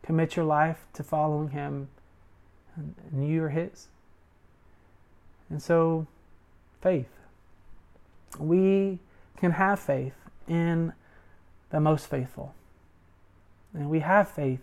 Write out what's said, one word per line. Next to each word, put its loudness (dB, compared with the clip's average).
Commit 0
your 0
life 0
to -12
following -2
him, -8
and, -12
and -4
you 0
are -2
his. -6
And -8
so, 2
faith. 0
We 2
can 2
have 2
faith -4
in 0
the 0
most 2
faithful. -8
And -6
we 2
have 4
faith -2